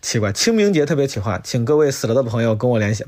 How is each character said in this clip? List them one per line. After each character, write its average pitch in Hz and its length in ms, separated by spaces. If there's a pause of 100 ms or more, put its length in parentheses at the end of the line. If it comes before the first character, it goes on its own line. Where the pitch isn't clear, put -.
奇 - 160
怪， 104 120
清 226 240
明 202 200
节 151 100
特 160 100
别 139 120
企 135 120
划， 95 240
请 120 220
各 151 140
位 147 120
死 - 160
了 117 80
的 135 80
朋 117 200
友 113 120
跟 123 160
我 117 80
联 104 160
系， 101 140